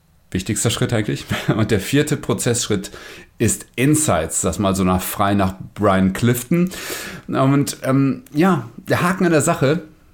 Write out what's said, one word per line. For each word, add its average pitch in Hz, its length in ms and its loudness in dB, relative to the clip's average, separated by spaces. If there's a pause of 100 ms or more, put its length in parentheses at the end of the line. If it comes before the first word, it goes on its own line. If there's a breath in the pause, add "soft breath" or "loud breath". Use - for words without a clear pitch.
(320)
Wichtigster 107 380 -2
Schritt 123 240 -2
eigentlich. 117 320 -2 (120)
<laughs> - 100 -8 (100)
Und 110 140 0
der 101 80 2
vierte 147 360 0
Prozessschritt 113 760 -2 (480 loud breath)
ist - 260 0 (100)
Insights. 117 680 2
Das 87 180 -2
mal 98 160 2
so 95 80 0
nach, 92 180 2
frei 101 320 -2
nach 95 220 2 (180)
Brian 95 400 2
Clifton. 143 560 0 (580 loud breath)
Und, 139 560 2
ähm, 135 380 2 (120)
ja, 156 360 2 (180)
der 123 140 0
Haken 185 240 0
an 165 60 4
der 151 100 4
Sache, 156 400 2 (320)